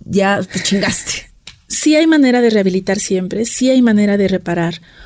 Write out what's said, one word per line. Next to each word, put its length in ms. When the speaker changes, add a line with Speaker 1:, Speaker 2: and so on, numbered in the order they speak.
Speaker 1:
ya 380
te 180
chingaste? 720
Speaker 2:
Sí 300
hay 100
manera 360
de 80
rehabilitar 480
siempre, 480
sí 240
hay 100
manera 380
de 100
reparar. 540